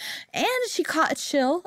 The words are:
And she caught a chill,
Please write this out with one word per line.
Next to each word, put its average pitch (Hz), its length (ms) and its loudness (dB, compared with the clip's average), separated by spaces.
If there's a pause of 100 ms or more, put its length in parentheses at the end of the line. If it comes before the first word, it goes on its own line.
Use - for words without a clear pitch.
(320)
And - 140 0 (240)
she - 140 -2
caught 311 280 2
a 277 40 0
chill, 285 520 2